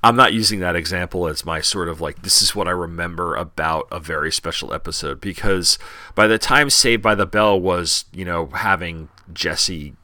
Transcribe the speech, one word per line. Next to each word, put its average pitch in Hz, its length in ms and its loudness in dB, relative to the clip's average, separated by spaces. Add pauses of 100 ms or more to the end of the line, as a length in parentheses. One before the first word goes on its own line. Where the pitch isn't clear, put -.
I'm 120 140 6
not 120 180 8
using 104 280 0
that 87 160 0
example 87 500 -4
as 76 180 -6
my 82 140 -4
sort 85 300 -2
of, 80 100 -8
like, 76 220 -6
this - 200 4
is - 140 0
what 95 140 0
I - 20 2
remember 85 640 -4
about 80 560 -4
a - 80 -8
Very 78 320 -4
Special - 420 -6
episode, 78 460 -8
because 95 580 0 (380)
by 107 100 6
the 110 120 4
time 143 320 2
Saved 117 340 2
by 107 120 6
the 101 100 2
Bell 104 340 4
was, 87 540 0
you 92 100 -10
know, 85 240 -4
having 80 640 -2 (220)
Jesse 78 640 -4 (100)